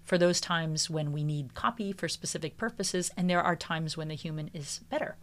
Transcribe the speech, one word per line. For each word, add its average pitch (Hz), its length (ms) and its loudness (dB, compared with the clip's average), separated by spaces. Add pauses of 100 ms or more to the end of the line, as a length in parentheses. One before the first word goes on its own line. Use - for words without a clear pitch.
for 185 140 2
those 175 240 6
times 160 480 0
when 151 220 0
we 151 120 0
need 147 300 -2
copy 220 380 0
for 185 160 -4
specific 160 500 -4
purposes, 190 580 -2
and 180 140 2
there 175 140 6
are 175 120 4
times 160 400 -2
when 156 120 -4
the 156 80 -4
human 156 400 -6
is 143 240 -8 (100)
better. - 340 -2